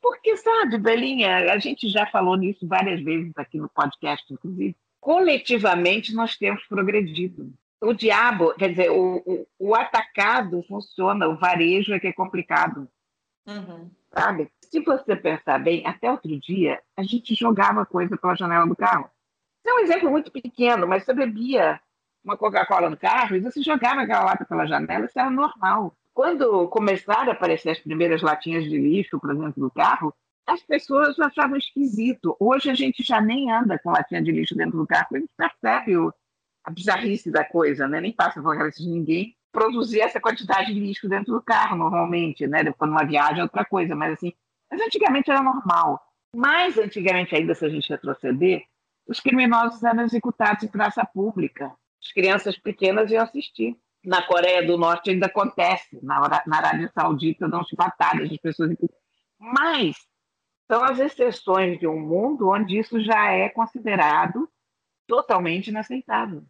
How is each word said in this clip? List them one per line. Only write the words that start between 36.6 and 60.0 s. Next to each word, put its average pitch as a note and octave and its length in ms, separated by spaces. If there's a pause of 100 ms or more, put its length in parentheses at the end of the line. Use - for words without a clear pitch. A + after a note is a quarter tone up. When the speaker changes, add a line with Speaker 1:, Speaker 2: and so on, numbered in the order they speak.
Speaker 1:
a E3 60
bizarrice F#3+ 600
da D#3 140
coisa, D3 420
né? D3+ 140
Nem G3 120
passa - 280
pela D3+ 160
cabeça D#3 260
de F3 60
ninguém E3+ 480 (160)
produzir A3 480
essa A3+ 180
quantidade G#3 540
de G3+ 80
lixo G3+ 260
dentro G3 280
do A#3+ 80
carro, A3 340
normalmente, E3+ 720
né? D3+ 260
Quando D#3 200
uma D#3 120
viagem D3 360
é - 20
outra - 240
coisa, F#3 280
mas D#3 200
assim, F3 180 (380)
mas F4 100
antigamente F#4+ 500
era C4+ 120
normal. F#3 600 (320)
Mais D4 440
antigamente F#3 580
ainda, E3 180
se D#3+ 120
a - 20
gente D3+ 220
retroceder, C#3 760 (420)
os - 140
criminosos A#3+ 640
eram A#3 180
executados A3+ 640
em G#3+ 40
praça G#3 360
pública. F#3 680 (280)
As - 80
crianças G3 460
pequenas G3+ 540
iam A3+ 120
assistir. A#3 540 (280)
Na F3+ 180
Coreia F3+ 420
do E3+ 140
Norte E3+ 320
ainda F#3 160
acontece, F#3 760
na C#3+ 180
Ara-, C#3+ 280
na D#3 120
Arábia D#3+ 360
Saudita D#3+ 540
dão E3+ 160
chibatadas, D#3+ 640
as D3+ 60
pessoas. D#3+ 400 (600)
Mas B3+ 600 (720)